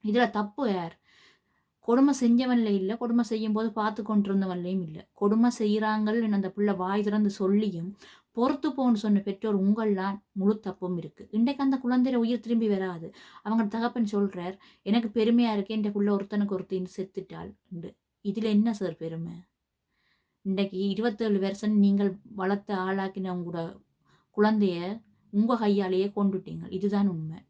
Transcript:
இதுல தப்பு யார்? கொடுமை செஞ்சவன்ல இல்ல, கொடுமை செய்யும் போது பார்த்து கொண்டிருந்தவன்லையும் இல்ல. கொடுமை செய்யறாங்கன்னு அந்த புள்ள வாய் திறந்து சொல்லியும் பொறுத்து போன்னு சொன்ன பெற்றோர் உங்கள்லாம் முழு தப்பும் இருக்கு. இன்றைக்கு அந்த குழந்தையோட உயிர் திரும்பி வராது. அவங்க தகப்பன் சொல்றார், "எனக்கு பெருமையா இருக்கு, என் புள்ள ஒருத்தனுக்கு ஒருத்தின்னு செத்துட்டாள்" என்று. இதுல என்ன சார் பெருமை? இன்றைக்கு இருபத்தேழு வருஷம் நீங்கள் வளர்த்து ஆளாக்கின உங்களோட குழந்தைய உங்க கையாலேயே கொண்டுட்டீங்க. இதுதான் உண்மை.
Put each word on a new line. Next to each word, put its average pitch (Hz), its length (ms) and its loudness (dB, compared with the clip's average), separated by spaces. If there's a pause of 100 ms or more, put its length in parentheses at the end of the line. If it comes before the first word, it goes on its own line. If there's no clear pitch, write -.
இதுல 220 260 2
தப்பு 208 440 -4
யார்? 170 260 -6 (800)
கொடுமை 269 400 4
செஞ்சவன்ல 240 460 4
இல்ல, 202 320 0
கொடுமை 240 260 0
செய்யும் 220 300 -2
போது 220 180 0
பார்த்து 214 320 -4
கொண்டிருந்தவன்லையும் 190 760 0
இல்ல. 160 320 -10
கொடுமை 220 460 4
செய்யறாங்கன்னு 214 720 0
அந்த 190 240 0
புள்ள 202 200 2
வாய் 185 260 -2
திறந்து 208 280 2
சொல்லியும் 196 680 0 (340)
பொறுத்து 277 380 0
போன்னு 254 240 2
சொன்ன 208 260 4
பெற்றோர் 196 440 -2
உங்கள்லாம் 196 560 0 (120)
முழு 202 280 2
தப்பும் 180 380 -6
இருக்கு. 160 340 -14
இன்றைக்கு 277 320 0
அந்த 269 200 2
குழந்தையோட 254 320 2
உயிர் 233 240 0
திரும்பி 226 280 0
வராது. 185 460 -2 (300)
அவங்க 220 200 0
தகப்பன் 233 480 -2
சொல்றார், 190 460 -2 (240)
"எனக்கு 226 320 0
பெருமையா 233 400 2
இருக்கு, 202 200 -4
என் 220 80 -2
புள்ள 208 300 0
ஒருத்தனுக்கு 202 440 -2
ஒருத்தின்னு 185 300 -6 (120)
செத்துட்டாள்" 190 560 -12 (180)
என்று. 175 240 -12 (280)
இதுல 208 200 -4
என்ன 220 300 2
சார் 185 220 -6
பெருமை? 165 380 -10 (1080)
இன்றைக்கு 196 360 -2
இருபத்தேழு 208 640 0
வருஷம் 202 380 -2
நீங்கள் 196 400 4 (180)
வளர்த்து 196 400 -2
ஆளாக்கின 190 560 -4
உங்களோட 170 480 -8 (580)
குழந்தைய 208 640 2 (280)
உங்க 226 260 2
கையாலேயே 202 600 2
கொண்டுட்டீங்க. 190 560 -2
இதுதான் 202 360 0
உண்மை. 160 300 -4 (120)